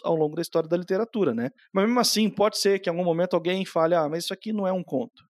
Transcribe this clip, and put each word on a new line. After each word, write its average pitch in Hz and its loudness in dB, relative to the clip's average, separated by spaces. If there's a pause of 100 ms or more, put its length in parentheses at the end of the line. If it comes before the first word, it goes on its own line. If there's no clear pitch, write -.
ao 170 0
longo 151 0
da 165 -4
história 165 -2
da 175 2
literatura, 190 -2
né? 117 -2 (240)
Mas 190 2
mesmo 240 2
assim, 214 2
pode 202 0
ser 196 2
que 196 -4
em 170 -2
algum 175 -2
momento 175 0
alguém 180 0
fale, 165 2
"Ah, 160 2
mas 165 -4
isso - -8
aqui 214 -8
não 208 -2
é 185 0
um 185 -2
conto", - -6